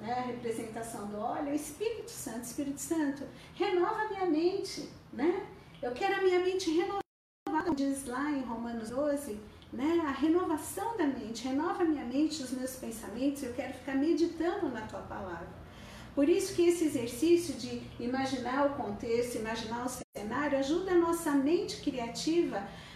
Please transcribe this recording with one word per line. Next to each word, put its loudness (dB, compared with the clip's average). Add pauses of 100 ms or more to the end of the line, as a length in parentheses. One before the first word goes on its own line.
né? -4
A 0
representação -4
do -6
óleo, -2
o 2
Espírito -4
Santo. -8
Espírito -6
Santo, 0 (300)
renova 2
a -2
minha -2
mente, 0 (240)
né? 2 (340)
Eu -4
quero 0
a 0
minha 6
mente 2
renovada, 2 (420)
como 0
diz 0
lá -2
em 0
Romanos -6
doze, 0 (340)
né? 2
A 0
renovação 2
da 2
mente, -2
renova 2
a 6
minha 2
mente, 0
os -6
meus -4
pensamentos, -4
eu -4
quero -6
ficar -6
meditando 2
na -6
tua -8
palavra. -8 (680)
Por 6
isso 4
que 6
esse 6
exercício 4
de -6 (200)
imaginar 0
o 6
contexto, 0
imaginar -4
o -8
cenário, 0
ajuda 2
a 8
nossa 4
mente 2
criativa 0 (280)